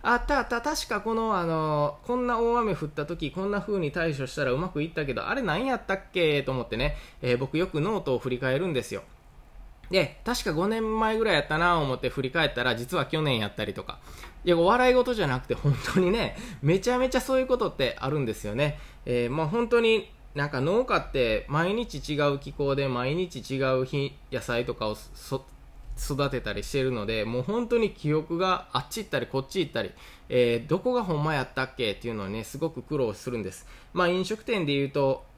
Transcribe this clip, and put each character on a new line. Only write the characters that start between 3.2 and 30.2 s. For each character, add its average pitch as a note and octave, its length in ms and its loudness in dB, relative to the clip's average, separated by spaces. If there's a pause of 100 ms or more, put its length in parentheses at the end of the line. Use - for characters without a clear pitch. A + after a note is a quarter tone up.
こ F#3+ 140 -4
ん G3+ 80 -2
な G3+ 80 0
風 G3+ 180 -2
に D3 140 0
対 E3 240 -2
処 C3+ 100 -4
し - 80 -12
た C#3+ 100 -2
ら B2+ 60 2
う B2+ 60 2
ま F3 120 -2
く D3+ 140 -4
い E3 60 -2
っ - 20 -8
た D#3 160 -4
け B2+ 80 -4
ど、 - 140 -4
あ - 40 -2
れ C4 100 -2
何 G3+ 260 0
や B3 80 0
っ A#3+ 100 -8
た - 80 0
っ F#3+ 60 -4 (120)
け D3+ 300 4
と C3 80 -2
思 B2+ 120 -2
っ A2+ 60 -6
て G#2+ 80 -2
ね、 C#3+ 200 0 (260)
え B2 140 4
ー、 - 20 -2
僕 C3+ 180 -2
よ F3+ 120 2
く D#3 120 -2
ノ G3+ 200 0
ー - 20 -12
ト C3 140 0
を - 20 0
振 B2+ 120 -4
り B2 100 -2
返 C3 180 2
る F#3+ 80 0
ん E3+ 60 -2
で B2 100 0
す - 100 -10
よ。 F#2+ 120 -6 (880)
で、 F3+ 320 2
確 A#3+ 180 -2
か E3+ 120 0
五 F3 120 2
年 A3 320 0
前 A3 200 2
ぐ A3+ 60 2
ら G#3 80 4
い - 40 6
や D3 60 6
っ - 40 -6
た D#3 120 0
な F3 180 4
ぁ D#3 60 2
思 C3 120 0
っ B2 60 -6
て B2+ 80 -2
振 C#3 140 -2
り C3 100 -2
返 D#3+ 160 2
っ - 60 -4
た A#2+ 100 0
ら、 B2 100 2
実 B2 220 -4
は C3+ 100 2
去 D#3 160 -2
年 C3 160 2
や G#2 80 0
っ - 80 -8
た G#2+ 100 -4
り G2+ 100 -4
と G#2 100 -8
か。 - 160 -12 (440)
い F3+ 60 2
や、 F3 60 8
笑 A#3 340 6
い B3+ 40 6
事 B3 200 4
じ G#3+ 80 0
ゃ D3 60 2
な B2+ 100 2
く - 80 -8
て、 A#2+ 80 0
本 C#3+ 180 2 (220)
当 F#3+ 60 6
に F3+ 100 4
ね、 G3+ 260 0 (260)
め E3+ 180 4
ち A#3+ 100 0
ゃ B3 80 4
め B3+ 100 4
ち B3+ 60 0
ゃ B3+ 60 4
そ C4 160 2
う - 20 6
い C4 60 4
う - 20 -2
こ B3 120 4
と G#3 120 0
っ - 60 -14
て B2+ 240 2
あ C3+ 100 -2
る D3+ 80 0
ん C3 80 0
で G#2+ 80 -2
す - 100 -10
よ G#2 120 -4
ね。 D3 240 0 (240)
え A#2+ 240 0
ー、 - 20 -2
ま D#3+ 140 0
あ、 D3 40 -2
本 A#3 200 0
当 A#3 120 4
に A3 300 4 (240)
な C#3+ 120 0
ん D3+ 40 -4
か C3+ 100 -2
農 G3 240 2
家 A3+ 120 2
っ - 160 -2
て A#2 360 2
毎 E3+ 260 2
日 F3+ 380 -6
違 D3 100 0
う C#3 180 2
気 C#3 120 -12
候 C#3 220 0
で、 C#3 140 0
毎 B2+ 260 0
日 F3 240 -4
違 C3+ 240 -4 (180)
う C3 40 2
日、 C#3 320 -2 (160)
野 A#2+ 80 -2
菜 B2 240 0
と B2+ 100 -4
か A2 140 -4
を G#2+ 80 -4
そ-、 - 480 -10 (540)
育 C#3 300 -2
て B2+ 140 -2
た G#2 100 -6
り G2+ 100 -4
し - 80 -10
て C#3 120 0
る C3 80 2
の G#2+ 160 -4
で、 A2 180 0
も A2+ 140 -2
う C3 40 -2
本 A3+ 260 -2
当 A#3 100 2
に G#3+ 140 2
記 D3 200 -2
憶 D#3 240 0
が F#3 380 0
あ B2+ 60 2
っ - 100 -10
ち A3 140 -6
行 - 20 -12
っ - 20 -20
た C#3+ 100 -2
り A#2+ 80 -2
こ C3+ 120 -2
っ C3 100 -2
ち F#3+ 120 -2
行 C#3+ 100 -2
っ - 20 -20
た A2+ 100 -2
り、 - 100 -6 (360)